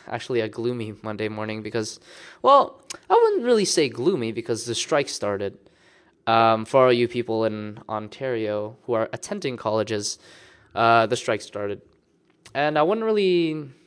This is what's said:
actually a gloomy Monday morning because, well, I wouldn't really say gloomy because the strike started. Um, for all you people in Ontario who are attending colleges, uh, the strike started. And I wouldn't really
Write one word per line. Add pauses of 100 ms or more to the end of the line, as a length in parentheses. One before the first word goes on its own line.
actually
a
gloomy
Monday
morning
because, (420)
well, (280)
I
wouldn't
really
say
gloomy
because
the
strike
started. (720)
Um,
for
all
you
people
in (100)
Ontario
who
are
attending
colleges, (580)
uh,
the
strike
started. (720)
And
I
wouldn't
really (200)